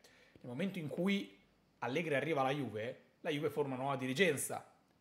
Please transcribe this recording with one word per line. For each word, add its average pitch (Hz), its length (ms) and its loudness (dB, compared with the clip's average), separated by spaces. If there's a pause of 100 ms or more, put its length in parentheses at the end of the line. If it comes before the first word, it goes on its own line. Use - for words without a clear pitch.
(420)
nel 127 100 -12
momento 175 260 -4
in 151 100 -6
cui 196 480 0 (440)
Allegri 143 340 0
arriva 139 280 2
alla 131 100 4
Juve, 117 500 -2 (200)
la 175 100 -2
Juve 147 180 2
forma 135 260 0
una 127 80 -4
nuova 139 140 0
dirigenza, 131 680 0 (380)